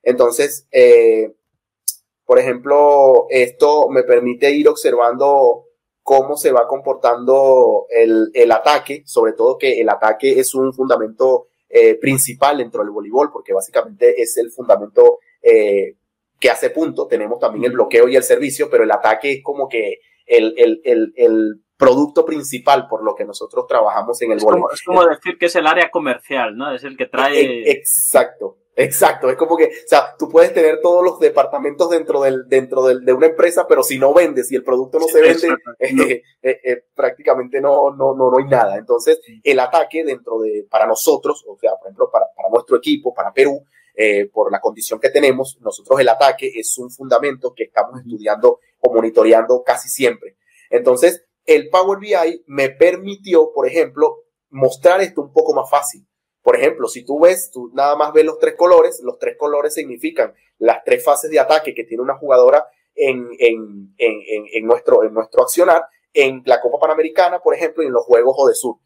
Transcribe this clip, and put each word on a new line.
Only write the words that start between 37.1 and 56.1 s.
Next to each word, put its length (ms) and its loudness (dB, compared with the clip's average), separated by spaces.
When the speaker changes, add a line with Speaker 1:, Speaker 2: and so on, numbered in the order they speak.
Speaker 1:
no, 300 2
no, 240 -4
no, 160 2
no 80 2
hay 60 0
nada. 320 0
Entonces, 480 -2
Speaker 2:
Sí. 180 -20
Speaker 1:
el 160 2
ataque 460 -2
dentro 340 -8
de, 320 -6
para 160 0
nosotros, 600 -2
o 100 -20
sea, 220 -2
por 80 -20
ejemplo, 240 -4
para, 140 0
para 120 -8
nuestro 280 0
equipo, 360 -4
para 200 -8
Perú, 320 -2
eh, 380 -2
por 200 -2
la 80 -6
condición 400 -8
que 100 0
tenemos, 500 -2
nosotros 380 -4
el 100 2
ataque 460 2
es 240 -10
un 120 -16
fundamento 640 -4
que 100 -8
estamos 300 -6
Speaker 2:
Ujú. 80 -18
Speaker 1:
estudiando 580 -2
o 160 0
monitoreando 720 2
casi 240 -4
siempre. 480 -6
Entonces, 540 0
el 260 2
Power 280 0
B 120 -14
I 360 -2
me 240 -4
permitió, 840 0
por 140 -2
ejemplo, 580 -2
mostrar 520 0
esto 200 -6
un 120 -14
poco 200 0
más 160 -4
fácil. 380 -4